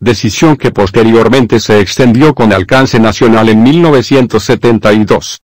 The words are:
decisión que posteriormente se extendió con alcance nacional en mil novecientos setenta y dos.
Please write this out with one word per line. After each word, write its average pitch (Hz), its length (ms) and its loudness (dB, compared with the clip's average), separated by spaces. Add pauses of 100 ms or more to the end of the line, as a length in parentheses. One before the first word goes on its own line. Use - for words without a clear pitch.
decisión 120 560 -2
que - 160 -4
posteriormente 113 880 0
se 107 180 0
extendió 127 560 0
con 110 180 0
alcance 123 460 0
nacional 110 500 2
en 110 140 2
mil 147 180 2
novecientos 131 600 0
setenta 110 500 0
y 107 120 0
dos. - 360 -4 (140)